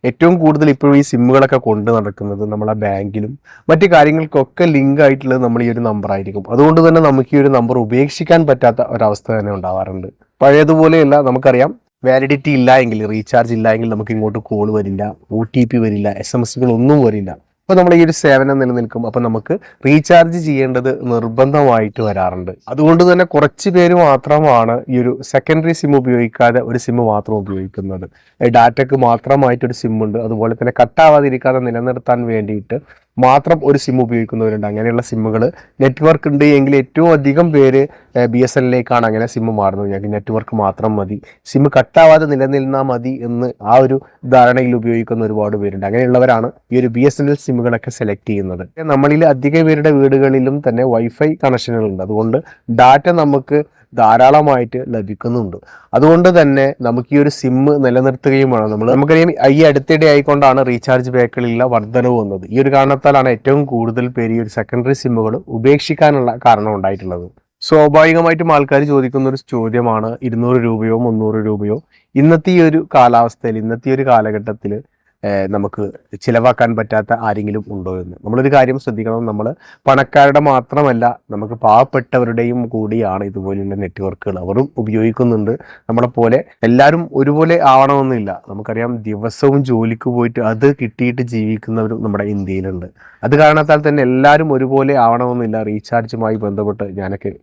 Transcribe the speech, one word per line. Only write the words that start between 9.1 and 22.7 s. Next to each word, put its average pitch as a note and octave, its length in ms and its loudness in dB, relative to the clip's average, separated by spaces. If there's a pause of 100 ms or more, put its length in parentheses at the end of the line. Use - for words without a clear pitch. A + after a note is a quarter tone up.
തന്നെ G#2 220 -4
ഉണ്ടാവാറുണ്ട്. F#2+ 540 -8 (340)
പഴയതുപോലെയല്ല, D3 800 4
നമുക്കറിയാം C3 540 2 (300)
വാലിഡിറ്റി C3+ 460 0
ഇല്ല B2+ 260 4
എങ്കിൽ, A2 320 -2
റീചാർജ് A#2 440 -2
ഇല്ല A2 180 0
എങ്കിൽ A2+ 180 -2
നമുക്ക് G#2+ 220 -6
ഇങ്ങോട്ട് G#2+ 280 -4
കോൾ G#2 320 -4
വരില്ല, G#2 440 -4 (160)
ഒ A2+ 120 -4
ടി A#2+ 200 0
പി A#2 140 -2
വരില്ല, G#2 320 -2
എസ് G2+ 260 -10
എം B2 60 -2
എസുകൾ B2 300 -2
ഒന്നും C3 340 2
വരില്ല. G#2 440 -4 (200)
അപ്പൊ F#3 120 4
നമ്മൾ F3 120 4
ഈ E3+ 120 6
ഒരു D#3+ 60 0
സേവനം C#3 480 2
നിലനിൽക്കും. A#2+ 460 -4
അപ്പൊ A2+ 140 -4
നമുക്ക് A2+ 380 -4 (280)
റീചാർജ് E3+ 520 4
ചെയ്യേണ്ടത് C3 760 -4
നിർബന്ധമായിട്ട് A#2 880 0
വരാറുണ്ട്. F#2 500 -4 (180)
അതുകൊണ്ട് E3 420 2